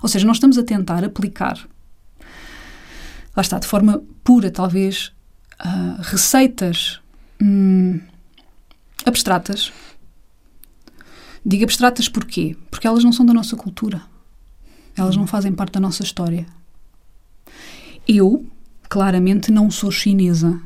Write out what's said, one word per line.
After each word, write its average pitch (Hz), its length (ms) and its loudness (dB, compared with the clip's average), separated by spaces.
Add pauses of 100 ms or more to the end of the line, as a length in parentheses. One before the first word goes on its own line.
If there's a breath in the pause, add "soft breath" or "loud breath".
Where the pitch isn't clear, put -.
ou 226 60 -2
seja, 202 180 2
nós 233 100 4
estamos 269 220 6
a 233 40 2
tentar 185 420 -2
aplicar, - 540 -6 (1800 loud breath)
lá 202 40 2
está, 180 180 -2
de - 80 -8
forma 208 360 2 (200)
pura 220 280 6
talvez, 190 600 -4 (460)
ah, 180 440 -6
receitas, 196 1000 0 (420)
hum, 190 560 4 (1040)
abstratas. 196 680 -2 (1700 soft breath)
Digo 202 200 0
abstratas 247 440 0
porquê? 160 480 -6 (140)
Porque - 160 -6
elas 226 180 2
não 240 80 6
são 240 140 2
da 233 80 6
nossa 226 220 0
cultura. 202 460 -8 (960 soft breath)
Elas 185 200 -2
não 196 100 0
fazem 196 260 -2
parte 190 220 -6
da 196 60 0
nossa 190 220 -2
história. 170 440 -6 (1600 loud breath)
Eu, 208 380 2 (420)
claramente, 190 640 0
não 208 180 4
sou 202 200 -4
chinesa 175 760 0